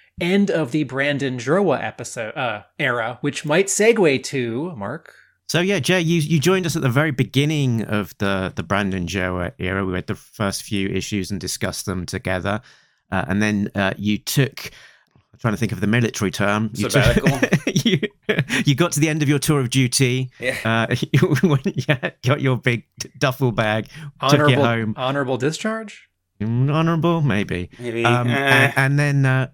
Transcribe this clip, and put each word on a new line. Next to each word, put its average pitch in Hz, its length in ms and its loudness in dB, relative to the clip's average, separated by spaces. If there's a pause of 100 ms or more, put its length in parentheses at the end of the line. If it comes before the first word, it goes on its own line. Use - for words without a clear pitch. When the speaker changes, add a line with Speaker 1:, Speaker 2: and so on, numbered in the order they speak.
(200)
Speaker 1:
end 190 320 2
of 156 200 -2
the 151 120 0
Brandon 135 560 -2
Jerwa 147 420 2
episode, 110 540 -8
uh, 113 280 -4 (140)
era, 120 440 -2
which 143 240 -4
might 165 220 2
segue 196 580 4
to, 135 500 -6
Mark. 110 400 -10 (320)
Speaker 2:
So 160 140 0
yeah, 190 180 0
Jay, 180 200 2
you, 170 200 2
you 151 200 2
joined 185 260 2
us 156 120 -2
at 156 40 -2
the 139 80 0
very 147 220 2
beginning 135 720 0
of 104 360 -4
the, 98 360 0
the 90 80 -4
Brandon 95 420 0
Jerwa 90 540 -2
era. 95 260 -2
We 92 60 -2
read 90 160 -4
the 101 80 -4
first - 480 -6
few 98 240 -2
issues 95 420 -4
and 98 120 -6
discussed - 440 -6
them 90 200 -6
together. 92 560 -4 (500)
Uh, 95 160 -2
and 101 140 0
then, 104 340 0
uh, 98 220 2
you 104 200 0
took, - 540 -2 (640)
I'm - 60 -20
trying 110 140 0
to 95 40 -2
think 98 160 -2
of 90 80 -6
the 101 60 0
military 107 440 0
term. 104 420 0
You - 140 -2
took 131 160 2
Speaker 3:
Sabbatical. 131 340 2 (300)
Speaker 2:
<laughs> - 0 -
you, 196 320 0 (640)
you 143 120 2
got 170 180 0
to 147 80 0
the 160 80 4
end 151 120 -2
of 139 60 2
your 143 120 4
tour 147 200 2
of 120 100 -2
duty. 127 680 0
Speaker 3:
Yeah. 113 500 0
Speaker 2:
Uh, 135 140 2
<laughs> - 80 -4
you 151 320 4
went, 151 240 2 (180)
yeah, 151 260 -2 (120)
got 139 160 2
your 131 160 2
big 117 300 -2 (120)
d-, - 200 -12
duffel 131 340 0
bag, 107 380 -2 (320)
Speaker 1:
Honorable, 147 240 6
Speaker 2:
took 131 120 6
it 143 80 4
home. 113 300 0
Speaker 1:
honorable 131 400 -2
discharge? 202 720 -6 (320)
Speaker 2:
Mm, 120 340 0
honorable, 165 480 2
maybe. 95 560 -2
Speaker 3:
Maybe. 117 260 -4
Speaker 2:
Um, 120 240 2
Speaker 3:
Eh. 120 60 0
Speaker 2:
and, 139 420 4
and 139 240 2
then, 139 280 2
uh, 131 260 0